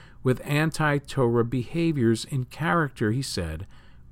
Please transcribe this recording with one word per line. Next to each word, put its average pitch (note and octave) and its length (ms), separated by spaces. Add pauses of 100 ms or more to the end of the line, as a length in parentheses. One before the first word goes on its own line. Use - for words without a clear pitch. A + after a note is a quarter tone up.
(220)
with C3 220
anti-Torah C#3+ 1000
behaviors B2+ 800
in C3 200
character, D3+ 680
he B2 80
said, E2+ 460 (460)